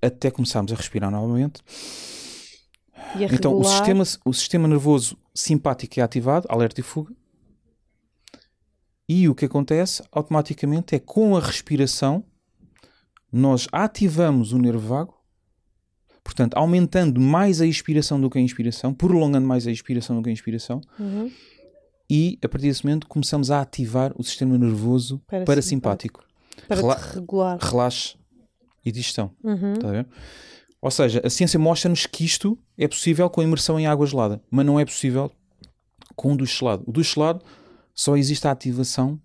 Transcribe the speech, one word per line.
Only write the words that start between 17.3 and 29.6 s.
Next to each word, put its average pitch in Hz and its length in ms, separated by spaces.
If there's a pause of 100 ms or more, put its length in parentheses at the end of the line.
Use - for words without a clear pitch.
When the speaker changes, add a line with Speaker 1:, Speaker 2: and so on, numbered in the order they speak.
Speaker 1:
a 165 60
expiração 151 540
do 131 100
que 131 80
a - 20
inspiração, 123 540
prolongando 147 520
mais 127 200
a 117 60
expiração 120 440
do 113 60
que 113 60
a 113 40
inspiração, 113 480 (180)
Speaker 2:
Uhum. 208 320 (800)
Speaker 1:
e 156 340
a - 60
partir 135 200
desse 135 160
momento 147 240
começamos 139 420
a 143 100
ativar 131 560
o - 60
sistema 127 340
nervoso 123 680
Speaker 2:
Parasimpático. 185 200
Speaker 1:
parasimpático. 135 800 (440)
Speaker 2:
Para 208 120
Speaker 1:
Rela-, 233 160
Speaker 2:
te - 180
regular. 185 460
Speaker 1:
relaxe 123 560 (680)
e 117 80
digestão. 110 400 (100)
Speaker 2:
Uhum. 202 320